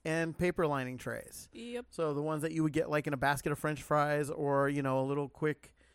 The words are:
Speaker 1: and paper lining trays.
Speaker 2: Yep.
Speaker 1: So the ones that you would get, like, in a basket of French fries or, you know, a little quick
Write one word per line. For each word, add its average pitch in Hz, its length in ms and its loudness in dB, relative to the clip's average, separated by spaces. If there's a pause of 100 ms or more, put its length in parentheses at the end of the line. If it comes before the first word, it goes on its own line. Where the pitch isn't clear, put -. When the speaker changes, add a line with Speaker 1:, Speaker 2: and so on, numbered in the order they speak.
Speaker 1:
and 160 320 0
paper 175 300 4
lining 127 320 0
trays. - 540 -10
Speaker 2:
Yep. 240 380 -10
Speaker 1:
So 160 220 0
the 143 100 -2
ones 156 200 -2
that 160 80 -2
you 160 140 2
would 156 80 2
get, 156 180 0
like, 147 160 2
in 151 60 -4
a 139 60 -2
basket 139 340 0
of 143 80 -4
French 151 220 -2
fries 147 480 2
or, 139 380 2
you 143 140 0
know, 135 180 2
a 131 60 0
little 143 220 -2
quick - 440 -4 (220)